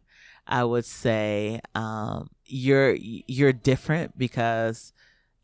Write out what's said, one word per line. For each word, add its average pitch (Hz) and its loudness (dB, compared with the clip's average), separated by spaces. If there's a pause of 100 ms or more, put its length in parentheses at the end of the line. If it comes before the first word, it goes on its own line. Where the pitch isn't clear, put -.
(500)
I 123 0
would 120 0
say, 107 -2 (140)
um, 110 -6 (160)
you're, 135 4
you're 131 0
different 139 0
because, 113 -2 (520)